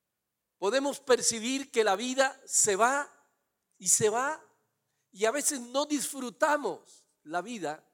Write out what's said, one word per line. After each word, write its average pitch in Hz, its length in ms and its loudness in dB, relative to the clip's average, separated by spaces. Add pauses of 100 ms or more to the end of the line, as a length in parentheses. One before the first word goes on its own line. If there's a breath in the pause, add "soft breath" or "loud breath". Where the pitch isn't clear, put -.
(580)
Podemos 262 440 -2
percibir 240 680 0
que 226 140 2
la 196 140 2
vida 254 480 0
se - 320 2
va 269 340 2 (680)
y 180 120 -8
se 220 200 4
va, 262 320 -2 (680)
y 190 140 -2
a 220 60 4
veces 285 280 -2
no 247 260 -2
disfrutamos 269 1160 -4 (200)
la 170 180 -6
vida 175 420 -8 (100)